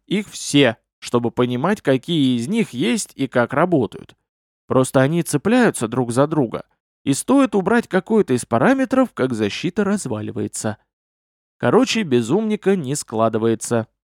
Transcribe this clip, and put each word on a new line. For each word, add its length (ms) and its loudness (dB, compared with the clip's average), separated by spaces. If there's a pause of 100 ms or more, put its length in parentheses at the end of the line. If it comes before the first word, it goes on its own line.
их 240 -4
все, 480 2 (220)
чтобы 320 -2
понимать, 500 -2
какие 560 0
из 100 -4
них 240 -2
есть 440 -4
и 120 -4
как 260 0
работают. 640 -2 (520)
Просто 340 2
они 220 2
цепляются 640 0
друг 240 -2
за 160 2
друга, 380 -4 (380)
и 100 0
стоит 420 2
убрать 320 0
какой-то 460 0
из 120 -2
параметров, 680 2
как 200 -2
защита 500 -2
разваливается. 920 -4 (800)
Короче, 460 2
без 260 0
умника 460 0
не 200 -4
складывается. 920 -2 (240)